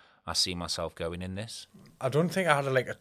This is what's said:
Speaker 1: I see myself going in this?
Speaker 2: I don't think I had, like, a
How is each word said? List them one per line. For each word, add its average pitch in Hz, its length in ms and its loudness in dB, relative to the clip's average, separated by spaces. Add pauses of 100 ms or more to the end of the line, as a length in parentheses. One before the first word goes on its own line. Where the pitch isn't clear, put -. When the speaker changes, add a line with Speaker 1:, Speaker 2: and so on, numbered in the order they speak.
(300)
Speaker 1:
I 82 40 -4
see 92 220 2
myself 85 400 -4
going 87 260 -4
in 92 140 -6
this? 110 320 -10 (340)
Speaker 2:
I 131 80 -2
don't 160 200 4
think 180 180 0
I 147 80 6
had, 139 160 0
like, 123 160 2
a - 140 -6